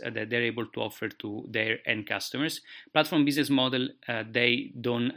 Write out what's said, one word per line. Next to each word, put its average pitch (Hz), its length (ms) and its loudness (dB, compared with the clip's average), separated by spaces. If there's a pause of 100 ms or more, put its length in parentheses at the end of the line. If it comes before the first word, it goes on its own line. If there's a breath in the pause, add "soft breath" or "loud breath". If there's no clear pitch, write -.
uh, 120 60 -4
that 110 180 -6
they're 120 140 0
able 117 240 -2
to 117 140 -6
offer 110 280 -4
to 104 380 -10
their 110 380 0
end 107 220 -2
customers. 131 540 -4 (300 loud breath)
Platform 156 340 4
business 139 240 2
model, 127 400 2 (180)
uh, 113 240 -2
they 123 480 2
don't, 120 380 0